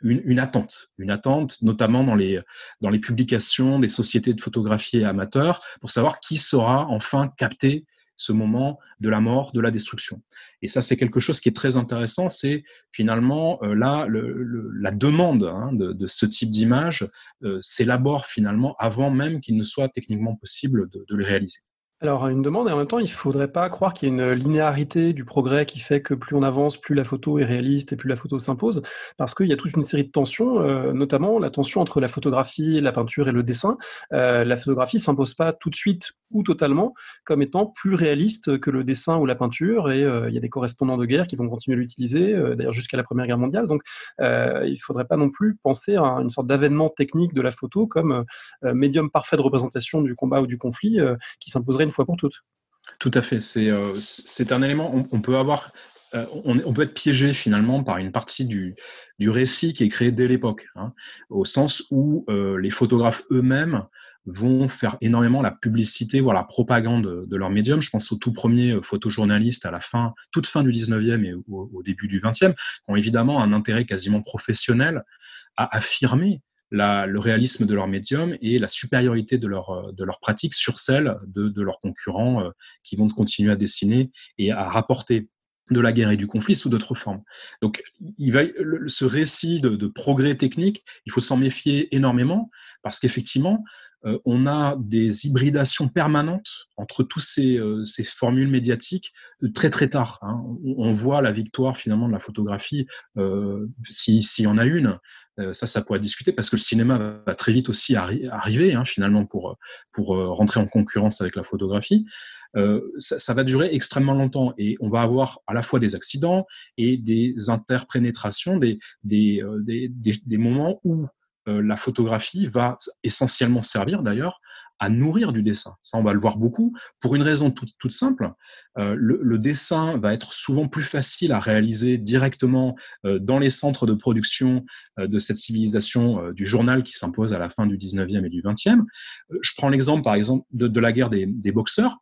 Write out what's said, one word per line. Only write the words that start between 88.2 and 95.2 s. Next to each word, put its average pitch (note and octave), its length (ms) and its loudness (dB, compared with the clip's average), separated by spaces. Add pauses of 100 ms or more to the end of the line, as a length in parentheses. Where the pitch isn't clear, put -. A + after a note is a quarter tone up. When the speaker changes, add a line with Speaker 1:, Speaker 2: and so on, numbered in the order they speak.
Speaker 1:
va, C#3 100 6
le, D#3 460 -2
ce C3+ 160 -4
récit D#3 560 0
de, B2+ 100 2
de G#2 160 -2
progrès C#3 480 2
technique, E3 480 0 (220)
il - 80 -12
faut - 80 2
s'en C3 160 0
méfier C#3 580 0
énormément C3+ 560 2 (320)
parce - 160 -6
qu'effectivement, D#3 640 0 (420)
euh, A2+ 220 -2
on B2+ 200 2
a C#3+ 300 0
des A2+ 500 0